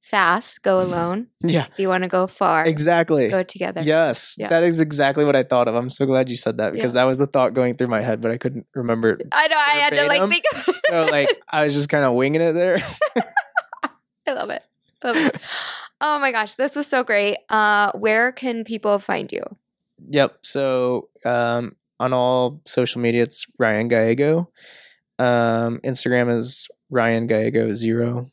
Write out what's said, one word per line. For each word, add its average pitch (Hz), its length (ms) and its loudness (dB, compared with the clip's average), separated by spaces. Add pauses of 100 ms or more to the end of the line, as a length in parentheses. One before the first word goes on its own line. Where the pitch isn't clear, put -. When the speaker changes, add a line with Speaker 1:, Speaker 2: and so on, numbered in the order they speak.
Speaker 1:
fast, 190 600 0
go 190 180 2
alone. 180 540 -4
Speaker 2:
<laughs> - 80 -16
Yeah. 165 300 0
Speaker 1:
If - 60 -18
you 190 100 0
wanna 185 200 0
go 185 180 0
far, 165 380 0
Speaker 2:
Exactly. 160 640 2
Speaker 1:
go 185 140 0
together. 180 400 -6
Speaker 2:
Yes. 151 560 0
Speaker 1:
Yeah. 110 100 -6
Speaker 2:
That 170 140 4
is 170 180 2
exactly 147 440 2
what 143 120 4
I 131 60 4
thought 120 260 2
of. 113 60 -2
I'm 120 160 -2
so 135 160 -2
glad 131 240 2
you 120 60 -4
said 113 220 -4
that 107 140 -2
because 117 200 -2
Speaker 1:
Yeah. 123 100 2
Speaker 2:
that - 20 6
was 131 140 0
the 143 80 2
thought 127 280 2
going 123 220 0
through 127 120 -2
my 113 120 0
head, 113 200 -2
but 113 100 -2
I 117 80 -4
couldn't 127 360 -6
remember 117 360 0
it - 220 -4
Speaker 1:
I 311 160 2
know, 320 80 0
I 294 220 2
had 285 180 2
to, 285 100 2
like, 285 140 2
Speaker 2:
verbatim. 302 100 0
Speaker 1:
think 349 140 -2 (100)
of - 140 -6
it. - 200 -2
Speaker 2:
So, 170 120 2 (100)
like, 143 400 2
I 151 140 2
was 147 100 0
just 143 140 0
kinda 143 240 2
winging 135 280 2
it 165 120 2
there. 175 260 2 (380)
<laughs> - 0 -
Speaker 1:
<laughs> - 1120 -6
I 294 60 -4
love 220 180 -6
it. - 120 -8 (400)
I - 100 -4
love 233 40 0
it. 311 200 0 (640)
Oh 294 180 0
my 269 140 0
gosh, 220 220 -2
this 277 220 -2
was 285 100 -4
so - 160 0
great. 208 360 0 (100)
Uh, 208 440 4
where 220 400 0
can 233 320 -6
people 208 340 -2
find - 340 -6
you? - 100 -6 (680)
Speaker 2:
Yep. 143 320 0
So, 127 680 -2 (160)
um, 120 500 -2 (260)
on 127 120 -2
all 127 540 0
social 123 340 -2
media, 120 220 2
it's - 240 -4 (120)
Ryan 113 300 0
Gallego. 131 600 2 (680)
Um, 117 640 0
Instagram 123 500 0
is 120 360 -2 (220)
Ryan 117 360 0
Gallego 113 460 0
zero. 117 600 -2